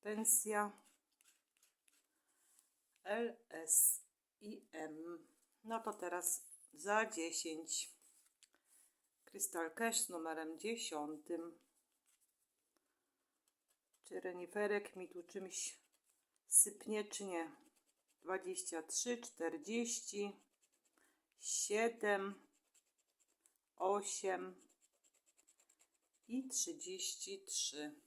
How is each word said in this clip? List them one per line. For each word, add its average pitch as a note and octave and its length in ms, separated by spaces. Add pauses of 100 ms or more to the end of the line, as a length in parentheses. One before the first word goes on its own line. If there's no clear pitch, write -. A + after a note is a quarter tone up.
pensja. G#3 800 (2250)
L, A3+ 340 (120)
S - 560 (360)
i G#3 320
M. D#3+ 560 (360)
No A3 160
to A3 120
teraz - 540 (260)
za G3+ 380
dziesięć. E3 880 (1300)
Crystal E3 500
Cash A3+ 260
z - 80
numerem D#3+ 500
dziesiątym. E3 1000 (2500)
Czy - 160
reniferek G3+ 760
mi F#3 120
tu F3 140
czymś - 580 (680)
sypnie, G#3 560
czy G#3 200
nie? E3+ 320 (680)
Dwadzieścia F3+ 600
trzy, A#3+ 360
czterdzieści, G3+ 1200 (1000)
siedem, G#3 1080 (1300)
osiem F#3 840 (1600)
i B3+ 220
trzydzieści F#3 960
trzy. - 640